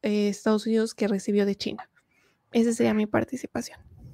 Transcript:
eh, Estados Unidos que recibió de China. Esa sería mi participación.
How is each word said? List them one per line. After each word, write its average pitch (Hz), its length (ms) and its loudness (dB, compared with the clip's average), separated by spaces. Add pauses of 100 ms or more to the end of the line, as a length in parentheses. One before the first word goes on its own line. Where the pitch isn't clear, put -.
eh, 208 280 0
Estados 214 360 0
Unidos 220 300 0
que 208 120 0
recibió 202 380 2
de 202 100 0
China. - 340 -8 (640)
Esa 233 220 4
sería 226 200 2
mi 214 120 2
participación. - 760 -6 (340)